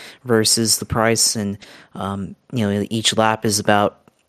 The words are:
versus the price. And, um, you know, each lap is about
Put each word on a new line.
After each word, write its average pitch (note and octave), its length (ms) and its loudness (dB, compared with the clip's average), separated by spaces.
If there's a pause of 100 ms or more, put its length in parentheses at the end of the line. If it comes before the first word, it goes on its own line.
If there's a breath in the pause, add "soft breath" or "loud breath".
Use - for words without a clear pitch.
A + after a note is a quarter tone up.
(260 loud breath)
versus A2+ 540 2
the G#2 60 -8
price. A2+ 520 0
And, G2+ 200 -4 (380 loud breath)
um, G2 400 -8 (160)
you A2+ 160 -2
know, G2+ 220 -2
each A2+ 260 -2
lap A2 300 2
is G#2 140 0
about G#2 400 2 (300)